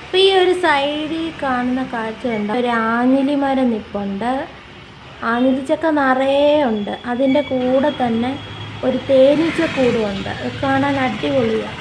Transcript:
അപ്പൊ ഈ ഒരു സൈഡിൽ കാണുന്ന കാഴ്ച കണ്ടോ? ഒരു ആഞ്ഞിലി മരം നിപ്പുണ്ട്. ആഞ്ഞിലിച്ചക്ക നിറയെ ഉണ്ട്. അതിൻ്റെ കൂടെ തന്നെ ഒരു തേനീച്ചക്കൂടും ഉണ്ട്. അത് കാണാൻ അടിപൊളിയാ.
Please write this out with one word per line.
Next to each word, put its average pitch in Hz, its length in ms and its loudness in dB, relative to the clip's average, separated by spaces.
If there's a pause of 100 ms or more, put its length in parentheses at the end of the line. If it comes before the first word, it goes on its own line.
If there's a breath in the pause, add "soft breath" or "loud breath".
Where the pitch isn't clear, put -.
അപ്പൊ - 220 -4
ഈ - 20 6 (140)
ഒരു 359 120 4 (100)
സൈഡിൽ 302 600 0 (200)
കാണുന്ന 254 400 -2 (100)
കാഴ്ച 220 300 -6 (100)
കണ്ടോ? 208 280 -2
ഒരു 240 100 0 (200)
ആഞ്ഞിലി 262 520 2
മരം 269 300 2
നിപ്പുണ്ട്. 202 580 -4 (1000)
ആഞ്ഞിലിച്ചക്ക 269 540 0 (140)
നിറയെ 269 540 2 (160)
ഉണ്ട്. 208 240 -2 (180)
അതിൻ്റെ 269 300 2 (100)
കൂടെ 262 400 2 (100)
തന്നെ 233 300 0 (540)
ഒരു 262 120 0 (120)
തേനീച്ചക്കൂടും 269 1000 4
ഉണ്ട്. 196 280 -6
അത് 247 100 -4 (140)
കാണാൻ 277 320 2 (100)
അടിപൊളിയാ. 220 760 0